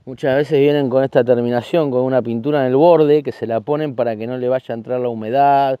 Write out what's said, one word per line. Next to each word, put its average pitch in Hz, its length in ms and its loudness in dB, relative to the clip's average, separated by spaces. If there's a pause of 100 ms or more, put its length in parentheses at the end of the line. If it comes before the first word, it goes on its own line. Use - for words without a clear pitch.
Muchas 131 300 -2
veces 147 240 2
vienen 143 300 2
con 131 140 2
esta 135 200 2
terminación, 120 640 0
con 127 120 -2
una 131 200 0
pintura 120 400 -2
en 131 60 0
el 127 80 2
borde, 151 480 4
que 135 80 -8
se - 160 -8
la 113 120 -2
ponen 147 360 -4
para 117 200 -2
que 110 120 -8
no 127 100 -8
le 123 120 -4
vaya 127 200 -2
a 123 40 -6
entrar 117 260 -6
la 123 100 -4
humedad 135 720 0